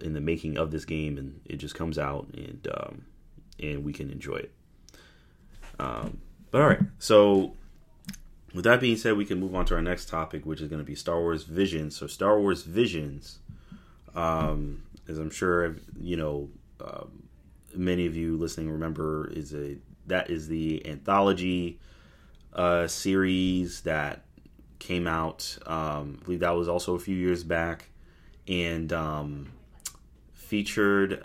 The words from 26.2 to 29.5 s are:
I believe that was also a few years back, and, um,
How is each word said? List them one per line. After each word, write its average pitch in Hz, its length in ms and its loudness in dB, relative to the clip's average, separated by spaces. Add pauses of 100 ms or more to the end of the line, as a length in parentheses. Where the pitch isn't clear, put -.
I - 40 -18
believe 87 160 -2
that 87 160 4
was 85 120 2
also 87 260 0
a 87 40 0
few 95 180 -2
years 90 280 2
back, 82 460 -2 (580)
and, 85 440 -2
um, 76 600 -4 (800)